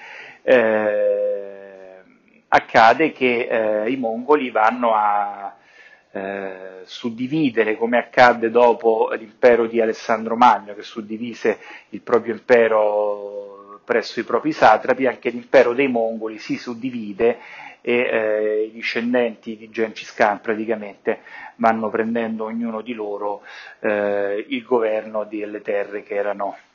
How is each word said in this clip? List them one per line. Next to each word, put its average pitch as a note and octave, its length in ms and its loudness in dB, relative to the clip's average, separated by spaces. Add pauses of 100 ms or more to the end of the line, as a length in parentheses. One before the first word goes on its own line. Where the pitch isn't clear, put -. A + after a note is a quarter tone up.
(420)
eh, G#2 1600 0 (460)
accade C3 640 4
che, A#2 720 0
eh, A2+ 60 -2
i C3+ 60 -2
mongoli B2 540 -2
vanno A2+ 440 2
a, G#2 600 -2 (580)
eh, F#2+ 720 -10
suddividere, A#2 920 -2
come A#2 220 0
accadde A#2 520 4
dopo A#2 600 4
l'impero A2+ 540 2
di A2+ 140 0
Alessandro A2+ 560 -2
Magno, G#2 380 4
che G#2 80 -16
suddivise A2 760 -4 (320)
il G#2+ 100 -12
proprio A2+ 340 0
impero G#2 1500 0
presso A#2 360 -2
i A2 40 -6
propri A#2+ 280 -2
satrapi, B2+ 540 4
anche A#2+ 240 -2
l'impero A#2+ 420 4
dei C3+ 160 0
mongoli A2+ 500 -4
si C#3 180 -8
suddivide A#2 840 -4 (420)
e, A#2+ 120 -4
eh, G#2+ 720 0
i A2 80 -8
discendenti A#2 840 -2
di A2 140 -20
Gengis A2 420 -6
Khan G#2 280 0
praticamente G#2+ 800 -6 (360)
vanno A2+ 320 0
prendendo A2+ 560 -2
ognuno A2+ 380 -6
di B2 100 -10
loro, G#2 500 -8 (380)
eh, G2+ 680 -2
il B2+ 160 -6
governo A2 600 -2
delle G#2 380 -10
terre G2+ 400 -6
che G#2 120 -10
erano G2+ 420 -4 (180)